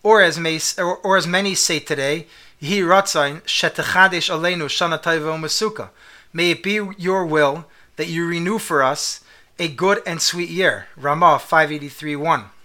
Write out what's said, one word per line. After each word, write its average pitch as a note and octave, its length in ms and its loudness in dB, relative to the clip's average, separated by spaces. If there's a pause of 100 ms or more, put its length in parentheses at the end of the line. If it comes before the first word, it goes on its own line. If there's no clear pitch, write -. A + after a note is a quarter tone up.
or G#3+ 180 6
as E3+ 200 2
may, D#3+ 180 -2 (180)
or, F3+ 200 -2
or F#3+ 200 0
as E3+ 120 0
many F#3+ 260 0
say E3 240 0
today, D3 480 -4 (340)
"Yehi F#3+ 220 -2
Ratzain E3+ 600 2
Shetechadesh F3+ 880 2
Aleinu E3+ 360 -2
Shana D#3+ 360 -2
Tova D#3+ 380 -2
Masuka," D#3+ 520 -4 (420)
"May E3+ 180 0
it E3 140 -4
be G#3 160 0 (180)
your F#3 260 0
will D#3 420 2 (280)
that D#3+ 140 -6
you E3+ 180 -4
renew E3+ 320 -2
for D3+ 240 2
us - 380 -2 (380)
a E3+ 100 -4
good F3+ 380 0
and E3+ 140 -6
sweet F3 280 -2
year." E3 480 -2
Ramah D3 420 4
five D#3 320 2
eighty-three D3 460 -8
one. C#3+ 300 -2 (180)